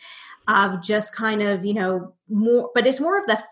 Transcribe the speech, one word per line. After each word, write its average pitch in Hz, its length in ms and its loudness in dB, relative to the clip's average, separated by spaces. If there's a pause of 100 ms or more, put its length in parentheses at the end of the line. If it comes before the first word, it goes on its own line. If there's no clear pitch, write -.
(480)
of 190 340 2
just 214 320 -2
kind 220 260 -2
of, 202 240 -2
you 208 80 -2
know, 185 420 -2 (140)
more, 233 460 2
but 240 100 4
it's 262 160 2
more 339 160 0
of 403 100 -2
the - 140 2 (120)